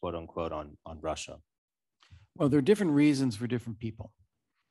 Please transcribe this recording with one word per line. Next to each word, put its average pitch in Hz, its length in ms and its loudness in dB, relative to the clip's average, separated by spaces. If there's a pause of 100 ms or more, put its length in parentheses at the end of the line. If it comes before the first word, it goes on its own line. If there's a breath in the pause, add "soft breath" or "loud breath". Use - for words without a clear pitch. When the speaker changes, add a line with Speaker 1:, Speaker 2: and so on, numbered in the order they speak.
Speaker 1:
quote 85 160 -6
unquote, 82 360 -8
on, 76 320 -10
on 78 160 -14
Russia? 76 380 -8 (960 soft breath)
Speaker 2:
Well, 147 140 2
there 143 100 4
are 143 40 4
different 190 300 4
reasons 139 440 4
for 117 100 -6
different 117 320 -6
people. 110 340 -10 (580)